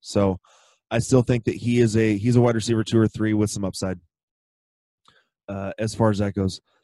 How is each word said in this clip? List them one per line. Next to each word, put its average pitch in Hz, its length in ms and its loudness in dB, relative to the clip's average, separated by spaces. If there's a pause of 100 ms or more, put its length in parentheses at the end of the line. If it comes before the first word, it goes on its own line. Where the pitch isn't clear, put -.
So 98 380 0 (520)
I 117 100 0
still 127 220 2
think 120 220 -2
that - 120 -4
he 120 240 0
is 110 160 2
a, 110 220 2
he's 117 180 0
a 123 40 8
wide 120 140 4
receiver 110 300 -2
two 117 140 0
or 110 100 4
three 107 260 -4
with 104 160 0
some 101 140 -8
upside, 92 340 -6 (1500)
uh, 98 300 -8
as 110 160 -4
far 113 160 4
as 101 80 -2
that 101 160 -2
goes. 95 260 -2 (240)